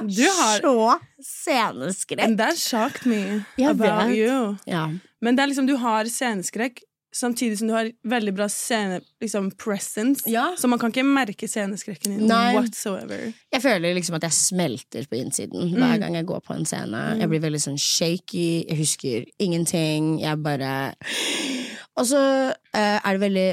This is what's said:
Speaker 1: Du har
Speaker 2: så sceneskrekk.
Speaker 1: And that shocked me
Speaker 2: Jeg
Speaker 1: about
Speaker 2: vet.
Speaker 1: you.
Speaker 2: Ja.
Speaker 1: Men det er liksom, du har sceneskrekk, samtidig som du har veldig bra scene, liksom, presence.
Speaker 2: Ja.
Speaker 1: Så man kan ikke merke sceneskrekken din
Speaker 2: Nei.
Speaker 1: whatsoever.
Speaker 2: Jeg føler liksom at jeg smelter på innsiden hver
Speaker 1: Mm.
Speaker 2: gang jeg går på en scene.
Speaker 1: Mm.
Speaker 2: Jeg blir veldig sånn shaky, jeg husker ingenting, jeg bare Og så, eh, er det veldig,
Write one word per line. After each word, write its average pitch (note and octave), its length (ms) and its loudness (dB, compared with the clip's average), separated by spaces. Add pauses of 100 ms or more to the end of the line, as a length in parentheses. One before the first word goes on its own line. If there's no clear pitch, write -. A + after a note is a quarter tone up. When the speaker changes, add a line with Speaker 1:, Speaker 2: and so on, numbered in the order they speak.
Speaker 1:
Du G3+ 160 2
har C4 400 4
Speaker 2:
så A#3+ 300 6 (260)
sceneskrekk. F#3+ 1040 -2
Speaker 1:
And A3+ 160 4
that C4+ 160 2
shocked A#3+ 500 -2
me G#3 380 0 (140)
Speaker 2:
Jeg C4 100 2
Speaker 1:
about A3 400 4
Speaker 2:
vet. A#3+ 80 2
Speaker 1:
you. A3 460 2
Speaker 2:
Ja. E3 240 -4 (340)
Speaker 1:
Men A#3+ 160 2
det C4+ 80 4
er C#4 80 2
liksom, C4+ 160 0
du C#4 80 2
har A3+ 320 0
sceneskrekk, A#3 720 -4 (340)
samtidig A#3+ 460 -2
som A3 80 -2
du A3 80 0
har A3+ 140 0 (180)
veldig G#3+ 260 0
bra G3+ 140 0
scene, G#3 540 -2 (180)
liksom, G#3 300 -2 (100)
presence. A3 640 -2
Speaker 2:
Ja. A3+ 200 2 (100)
Speaker 1:
Så C4 160 0
man A#3+ 80 2
kan A#3 160 0
ikke C4 80 2
merke C4+ 480 0
sceneskrekken G3+ 640 -4
din G#3+ 160 4
Speaker 2:
Nei. A#3 240 4
Speaker 1:
whatsoever. G#3 720 -4 (260)
Speaker 2:
Jeg B3+ 100 2
føler F#3+ 380 2
liksom E3+ 160 -2
at D#3+ 80 -2
jeg E3 140 0
smelter E3+ 760 -2
på A#2+ 80 -2
innsiden E3 560 -4
hver A#3+ 220 4
Speaker 1:
Mm. - 20 0
Speaker 2:
gang E3+ 160 -2
jeg E3 160 -4
går F3 160 -6
på - 80 -6
en D#3+ 100 -4
scene. - 380 -6
Speaker 1:
Mm. A3 160 -2
Speaker 2:
Jeg F3 100 2
blir D#3 140 0
veldig D3+ 240 -2
sånn C#3+ 100 -4
shaky, E3+ 680 -2 (160)
jeg D3+ 160 -2
husker C3 480 -2 (100)
ingenting, D#3+ 880 0
jeg D#3 180 -2
bare C3+ 540 -2 (1040)
Og B3+ 80 0
så, C#4 160 4 (500)
eh, G#3 300 2
er G3+ 80 2
det F#3+ 100 2
veldig, F#3+ 320 2